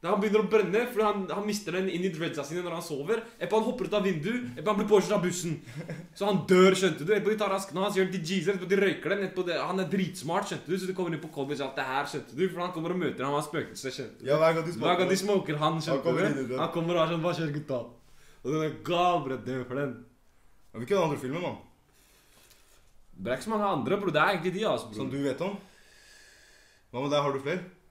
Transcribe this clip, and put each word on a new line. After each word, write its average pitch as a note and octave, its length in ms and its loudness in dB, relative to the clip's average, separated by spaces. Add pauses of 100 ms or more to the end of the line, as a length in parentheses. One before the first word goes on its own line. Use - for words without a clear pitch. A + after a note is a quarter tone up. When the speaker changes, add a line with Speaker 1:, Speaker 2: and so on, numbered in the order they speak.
Speaker 1:
da E3+ 80 -2
han G3+ 120 2
begynner G#3+ 200 4
å - 80 0
brenne, G#3 360 4
fordi A3 200 0
han, G3+ 240 0
han G3 160 -2
mister G#3 260 -2
den F#3 160 0
inn F3+ 180 -2
i F#3+ 40 2
dreadsa D3+ 360 -4
sine E3+ 160 -4
når E3+ 140 -6
han E3+ 60 -6
sover. D#3+ 380 -2 (180)
Etterpå F#3+ 200 2
han A3 80 2
hopper F#3 240 -2
ut G3+ 40 0
av G3 120 2
vinduet, G3 460 -2
etterpå D3+ 180 -2
han G3+ 100 2
blir - 100 0
påkjørt G3 260 6
av F3 60 2
bussen. F3 340 -2 (580)
Så G3 120 -4
han F#3+ 200 2
dør, F#3 320 8
skjønte E3+ 280 2
du. G3+ 80 4
Etterpå G#3 200 2
de G#3+ 80 -4
tar G3 80 0
rask, G3 240 -2
når F#3+ 140 0
han F3 80 -2
sier F#3 160 4
til F#3 100 -4
jeezer, F3+ 320 0
etterpå F3 160 -4
de G3 120 4
røyker F3 340 2
den, G3 100 -2
etterpå F3+ 240 -4
det, D#3 80 0
han F3+ 240 -2
er D#3 80 -2
dritsmart, F3+ 560 -2
skjønte D#3 240 -6
du, F#3 80 0
så F#3 120 -4
det F#3 40 -4
kommer F3 220 -2
inn C#3+ 60 -8
på D#3+ 120 -12
college C#3 320 -4
alt - 80 -8
det C3+ 160 -4
her, C#3+ 160 0
skjønte B2+ 320 -8
du, F3 80 4
for E3+ 160 -4
han F3 140 -4
kommer E3+ 180 -2
og F3+ 80 -2
møter C3 240 -2
ham, C#3+ 80 0
han D3+ 80 0
har D3+ 80 -8
spøkelse, C3+ 480 -6
skjønte A#2 240 -12
du. B2+ 80 -4
Speaker 2:
Ja, D3+ 80 6
hver D#3+ 220 6
gang D#3 80 -4
de F3 80 -6
smoker - 100 -2
Speaker 1:
Hver F3+ 160 4
gang F3+ 80 2
de F#3+ 80 4
Speaker 2:
han. F#3 60 -4
Speaker 1:
smoker F#3+ 340 2
han, D#3 220 2
Speaker 2:
Han - 20 -6
Speaker 1:
skjønte C3+ 240 0
Speaker 2:
kommer C3 160 2
Speaker 1:
du. G#3 80 2
Speaker 2:
inn C#3 140 0
i A#2 80 -6
det. C3+ 100 0
Speaker 1:
Han E3+ 160 -2
kommer E3+ 200 2
og D#3+ 40 6
er D#3+ 140 2
sånn, D#3+ 100 0
"Hva F3 80 2
skjer, D3+ 240 -2
gutta?" C3 240 -4 (600)
Og B2+ 80 -4
den D#3 160 0
er C#3 60 -2 (100)
gal, F3 400 4
bre, C3 160 -4
død B2+ 300 -4
for B2+ 100 -4
den. C#3+ 120 -2 (840)
Speaker 2:
Ja, A2 60 -10
hvilken F#3+ 180 0
andre D3+ 240 2
filmer, C#3+ 220 -4
mann? A#2 160 -6 (1500)
Speaker 1:
Det - 160 -8
er B2+ 60 0
ikke B2+ 100 -10
så A3 60 -4
mange G#3 180 0
andre, D#3 320 0
bro. F#3 80 0
Det D3+ 80 0
er F3+ 140 4
egentlig F3+ 240 -2
de, G#3+ 100 -2
altså, B2 240 -2
bro. G#2 80 -12
Speaker 2:
Som B2+ 140 -4
du - 100 -6
vet C#3 240 -2
om? G3+ 60 -4 (1400)
Hva B2+ 140 -8
med C#3+ 100 0
deg? D3 80 2
Har C#3 140 0
du - 80 -2
flere? F3+ 180 -4 (280)